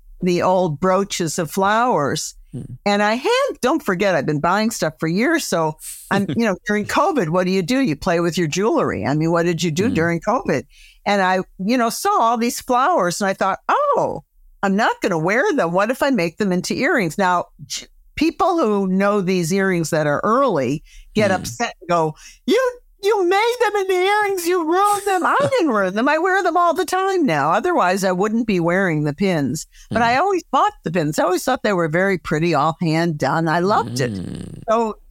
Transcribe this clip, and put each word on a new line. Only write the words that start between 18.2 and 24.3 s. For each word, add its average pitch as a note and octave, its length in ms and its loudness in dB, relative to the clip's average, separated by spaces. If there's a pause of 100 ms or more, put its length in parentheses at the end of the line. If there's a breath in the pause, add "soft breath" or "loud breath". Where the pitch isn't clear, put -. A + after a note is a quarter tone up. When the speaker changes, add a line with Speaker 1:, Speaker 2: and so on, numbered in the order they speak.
Speaker 1:
who G#3 300 2
know G3+ 340 2
these F3 320 0
earrings F#3+ 380 0
that D3+ 160 0
are D3 160 0
early F3+ 580 0 (320 soft breath)
get G#3 180 2
Speaker 2:
Mm. F#3 40 0
Speaker 1:
upset F#3+ 460 -6
and E3+ 80 -6
go, D#3+ 260 2 (320 loud breath)
"You, B4 320 2 (240)
you G4 240 2
made A4 320 2
them G#4 160 0
into F#4+ 180 0
earrings. G4 540 0